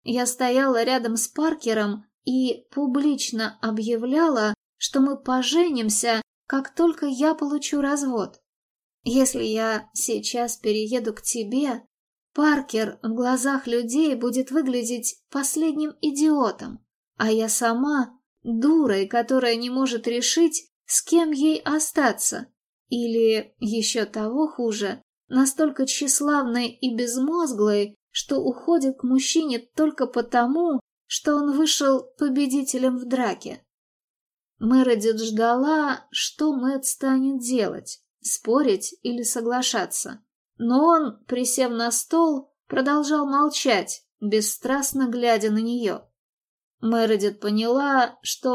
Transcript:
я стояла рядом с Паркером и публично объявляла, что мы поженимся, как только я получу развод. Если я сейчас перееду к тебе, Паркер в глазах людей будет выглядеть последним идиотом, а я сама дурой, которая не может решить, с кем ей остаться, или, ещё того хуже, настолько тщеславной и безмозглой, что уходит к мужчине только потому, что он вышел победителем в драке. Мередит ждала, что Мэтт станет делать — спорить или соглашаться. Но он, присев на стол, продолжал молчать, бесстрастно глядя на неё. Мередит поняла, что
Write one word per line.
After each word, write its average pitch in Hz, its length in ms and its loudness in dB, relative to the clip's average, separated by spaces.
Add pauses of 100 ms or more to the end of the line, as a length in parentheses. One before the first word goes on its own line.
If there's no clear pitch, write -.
я 247 220 -2
стояла 254 580 0
рядом 233 340 0
с - 100 -4
Паркером 220 800 -2 (180)
и 254 480 -2
публично 269 880 -2
объявляла, 226 920 0 (240)
что - 240 0
мы 277 200 0
поженимся, 247 1000 0 (260)
как 269 260 -4
только 330 340 2
я 285 280 2
получу 294 460 -2
развод. 277 580 -2 (640)
Если 262 400 2
я 220 500 -2
сейчас 233 640 -4
перееду 214 560 -2
к - 80 -20
тебе, 240 600 -4 (520)
Паркер 277 640 0
в 220 120 -4
глазах 254 520 0
людей 240 500 0
будет 247 360 -2
выглядеть 247 800 -2
последним 302 680 -2
идиотом, 285 840 0 (320)
а 220 160 2
я 220 160 2
сама 247 720 0 (260)
дурой, 233 600 2
которая 240 480 2
не 240 140 -4
может 254 380 -2
решить, 240 600 0 (160)
с - 160 0
кем 330 300 2
ей 302 300 2
остаться, 285 840 -2 (420)
или, 226 680 0
ещё 220 460 -2
того 220 420 -2
хуже, 214 540 -4 (260)
настолько 269 580 2
тщеславной 269 840 0
и 247 260 -4
безмозглой, 233 1000 0 (160)
что - 280 -4
уходит 269 580 0
к - 60 -10
мужчине 262 560 0 (160)
только 302 320 0
потому, 262 720 0 (280)
что - 280 -2
он 294 200 0
вышел 277 480 2 (140)
победителем 262 800 0
в 247 80 -10
драке. 240 560 -4 (960)
Мередит 226 600 4
ждала, 247 920 0
что - 420 -2
Мэтт 269 320 -2
станет 262 560 0
делать — 240 600 -4 (200)
спорить 233 840 0
или 240 200 -4
соглашаться. 233 1000 -4 (340)
Но 247 280 4
он, 320 400 2
присев 247 460 0
на 233 200 -2
стол, 311 600 0 (140)
продолжал 294 600 0
молчать, 277 800 0 (160)
бесстрастно 247 880 -2
глядя 226 420 2
на 214 80 2
неё. 233 480 -4 (720)
Мередит 220 600 0
поняла, 240 800 2
что - 340 -2